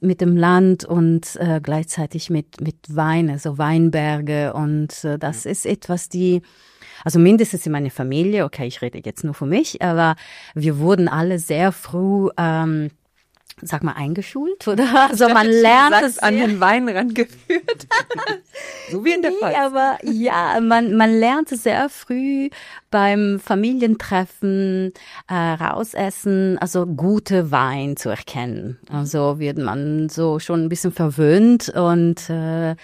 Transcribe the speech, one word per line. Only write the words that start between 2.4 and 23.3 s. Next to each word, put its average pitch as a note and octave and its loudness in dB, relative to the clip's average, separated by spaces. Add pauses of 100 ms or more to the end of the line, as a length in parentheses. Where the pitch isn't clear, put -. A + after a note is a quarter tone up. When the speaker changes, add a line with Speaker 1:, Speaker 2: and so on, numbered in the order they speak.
Speaker 1:
mit D3+ -6 (200)
Weine, D#3 0
so C#3+ -6
Weinberge. D3+ 0
Und, D3+ -4
äh, D3 -4
das D#3 -8
Speaker 2:
Ja. - -8
Speaker 1:
ist - -6
etwas, - -6
die, F3+ 0 (600)
also E3 0
mindestens G3+ 6
in D#3 -4
meiner C#3+ -4
Familie, D#3+ -2
okay, C#3 -8
ich - -10
rede - -8
jetzt - -12
nur D3 -4
für C#3+ -6
mich, A3 -2
aber E3 2 (380)
wir D3+ -2
wurden F3 2
alle E3 -2
sehr E3 0
früh, F#3+ -2
ähm, D#3+ 0 (720)
sag - -8
mal, D3+ -4
eingeschult, G#3 -6
oder? G#3+ 0
<laughs> C4 4
Also A#3 4
man A3 4
Speaker 3:
Ich A3+ 6
dachte, - 6
du A3+ 6
Speaker 1:
lernt B3 8
Speaker 3:
sagst, A#3 4
Speaker 1:
es A#3 -8
Speaker 3:
an G#3 2
Speaker 1:
sehr A3+ 2
Speaker 3:
den G#3 -2
Wein A3+ 2
rangeführt. A#3+ -4
<laughs> - 2 (920)
So F#3+ -6
wie E4+ 2
in F4 -2
der E4 0
Speaker 1:
Nee, F#4+ -4
Speaker 3:
Pfalz. C#4+ -2
Speaker 1:
aber C4+ 0
ja, A3 0
man, A#3 2
man A3 6
lernt C4 2
sehr B3 -2
früh C4+ -4 (420)
beim G3+ 2